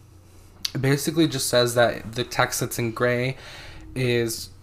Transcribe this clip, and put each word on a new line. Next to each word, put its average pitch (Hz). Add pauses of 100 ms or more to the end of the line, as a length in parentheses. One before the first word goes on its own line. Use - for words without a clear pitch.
(720)
it 131
basically 147
just 127
says 120
that 113
the 120
text -
that's -
in 120
gray 123 (580)
is 120 (140)